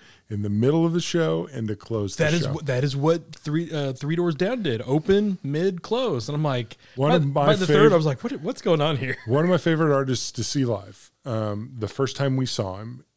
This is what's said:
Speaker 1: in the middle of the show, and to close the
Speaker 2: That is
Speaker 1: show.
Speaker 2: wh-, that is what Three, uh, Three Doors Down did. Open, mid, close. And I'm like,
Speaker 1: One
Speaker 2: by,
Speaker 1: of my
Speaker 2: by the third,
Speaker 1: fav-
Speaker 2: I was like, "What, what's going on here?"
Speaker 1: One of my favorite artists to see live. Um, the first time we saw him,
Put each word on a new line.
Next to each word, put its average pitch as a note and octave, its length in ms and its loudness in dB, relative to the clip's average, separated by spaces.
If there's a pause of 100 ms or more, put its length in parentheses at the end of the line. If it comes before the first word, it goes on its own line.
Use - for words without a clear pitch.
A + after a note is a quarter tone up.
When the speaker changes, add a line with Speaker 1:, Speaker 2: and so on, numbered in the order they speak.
(300)
Speaker 1:
in G#2 120 -4
the G#2 60 -2
middle C3+ 380 2
of E3 60 0
the E3+ 80 0
show, E3 520 -2
and A#2 160 -6
to G#2 80 -6
close G#2 400 -6
the D#3+ 80 0
Speaker 2:
That D3+ 100 2
is E3+ 80 0
Speaker 1:
show. C#3 120 -4
Speaker 2:
wh-, E3 100 -8
that C3 200 -2
is C#3 120 -2
what D#3+ 380 0
Three, D#3+ 380 -4
uh, C#3+ 200 -2
Three C#3+ 240 -4
Doors E3+ 200 0
Down G#3+ 260 -2
did. A#2 240 -2
Open, F#3+ 560 2
mid, E3 400 -2
close. G#3 460 -2
And D3 80 -6
I'm D#3 80 -2
like, B2 320 -2 (200)
Speaker 1:
One C#3 140 2
Speaker 2:
by, E3+ 60 6
Speaker 1:
of D3 100 2
my C#3+ 200 2
Speaker 2:
by D#3 100 6
the F#3 100 0
third, D3 240 8
Speaker 1:
fav- F#3 40 8
Speaker 2:
I - 20 8
was D#3 100 2
like, C#3 180 -2
"What, A#3+ 160 -4
what's F#3+ 220 -8
going E3 180 2
on D3+ 180 0
here?" B2+ 180 -4 (100)
Speaker 1:
One C#3 180 2
of F3+ 60 2
my F3+ 80 4
favorite D#3+ 360 2
artists C3 380 0
to A#2 120 -4
see C#3 200 -2
live. G#2 460 -6 (140)
Um, A2 540 -4
the G#2 100 -4
first - 280 -2
time C3+ 200 0
we C3 100 0
saw G2 320 -6
him, A#2+ 260 -14 (120)